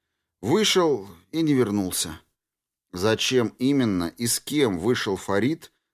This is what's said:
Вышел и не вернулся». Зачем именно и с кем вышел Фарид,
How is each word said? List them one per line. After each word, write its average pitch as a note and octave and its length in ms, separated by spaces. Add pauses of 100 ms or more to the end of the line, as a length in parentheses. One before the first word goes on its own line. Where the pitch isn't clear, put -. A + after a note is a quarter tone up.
(420)
Вышел D#3 640 (240)
и D#3+ 80
не D3+ 140
вернулся». G2+ 680 (720)
Зачем A2 540 (100)
именно B2 460
и A2+ 240
с - 100
кем C3 400
вышел G#2 380
Фарид, G#2+ 560 (220)